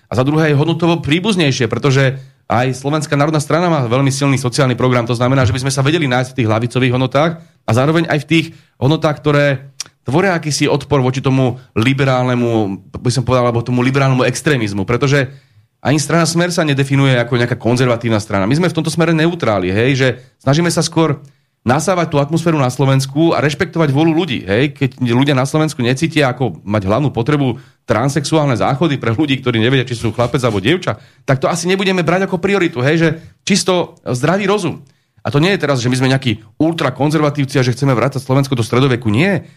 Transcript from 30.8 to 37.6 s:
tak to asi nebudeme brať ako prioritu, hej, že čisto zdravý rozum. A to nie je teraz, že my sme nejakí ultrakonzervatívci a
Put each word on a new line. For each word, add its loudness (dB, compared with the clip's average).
tak 0
to 2
asi -4
nebudeme 0
brať 2
ako -4
prioritu, -2
hej, 2
že 4
čisto -2
zdravý 0
rozum. -2
A -8
to 2
nie 4
je 0
teraz, 0
že 0
my 0
sme 2
nejakí -2
ultrakonzervatívci 0
a 2